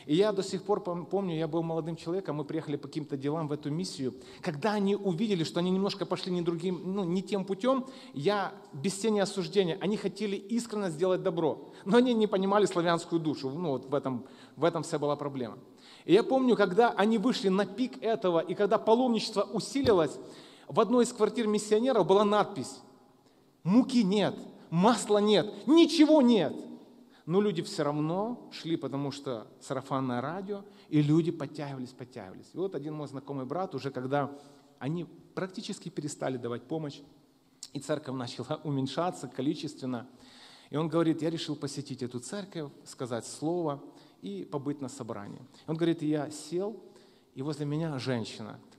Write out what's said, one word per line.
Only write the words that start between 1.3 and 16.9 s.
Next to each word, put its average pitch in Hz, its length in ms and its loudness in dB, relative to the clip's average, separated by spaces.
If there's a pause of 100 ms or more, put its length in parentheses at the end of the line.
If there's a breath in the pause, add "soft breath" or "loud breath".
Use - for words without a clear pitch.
я 160 120 -2
был 165 140 0
молодым 165 340 -4
человеком, 170 400 -4
мы 151 80 -4
приехали 151 320 -4
по - 120 -8
каким-то 147 280 -6
делам 147 320 -2
в 143 40 -2
эту 151 180 -6
миссию. 147 440 -4 (260 loud breath)
Когда 170 320 -2
они 202 220 2
увидели, 196 500 0
что 175 160 -4
они 180 100 2
немножко 190 360 0
пошли 180 260 -4
не 180 100 0
другим, 175 520 -2
ну, 202 100 -2
не 180 180 0
тем 190 220 -2
путем, 247 420 0 (260 loud breath)
я 185 400 0 (200)
без 160 220 -4
тени 214 260 0
осуждения, 180 600 0
они 196 160 0
хотели 202 400 -4
искренне 214 540 -4
сделать 180 320 2
добро, 165 480 -2 (140 loud breath)
но 196 120 4
они 247 180 6
не 214 120 4
понимали 196 400 4
славянскую 170 540 2
душу. 135 300 -2
Ну, 160 200 -4
вот 131 160 -2
в 147 80 -4
этом, 131 320 -2 (300 loud breath)
в 131 80 -2
этом 165 180 2
вся 151 160 -4
была 143 180 0
проблема. 135 420 -6 (460 loud breath)
И 151 80 4
я 208 100 8
помню, 254 340 4
когда 202 340 6